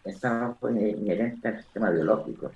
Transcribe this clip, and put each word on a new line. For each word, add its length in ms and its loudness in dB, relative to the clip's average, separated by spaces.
está 580 -2
inhe-, 360 2
inherente 500 0
al 100 -2
sistema 320 -2
biológico. 640 0